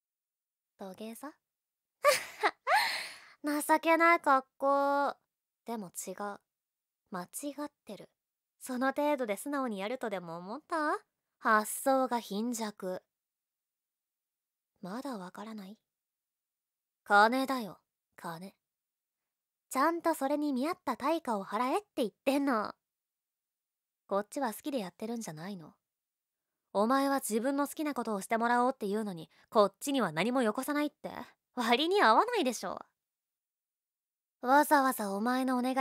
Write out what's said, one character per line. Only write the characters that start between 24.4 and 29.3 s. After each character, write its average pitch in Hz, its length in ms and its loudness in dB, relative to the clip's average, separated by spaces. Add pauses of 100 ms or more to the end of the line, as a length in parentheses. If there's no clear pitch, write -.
は 233 120 -2
好 - 80 -14
き 302 100 -10
で 269 80 -4
や 190 100 -8
っ - 60 -18
て 220 120 -10
る 233 100 -6
ん 233 60 -8
じ 196 80 -12
ゃ - 20 -12
な 160 160 -12
い 208 80 -10
の？ 151 160 -18 (1000)
お 202 120 4
前 269 220 4
は 277 120 2
自 214 200 -2
分 277 160 0
の 285 100 0
好 - 80 -8
き 311 100 -4
な 294 100 -4
こ 240 100 -4
と 226 100 -4
を 190 60 -4
し 185 60 -12
て 233 100 0
も 233 120 0
ら 240 160 4
お 247 40 4
う 262 60 0
っ - 20 -20
て - 100 -10
い 196 80 -2
う 220 100 -2
の 202 100 -8
に、 160 160 -14 (180)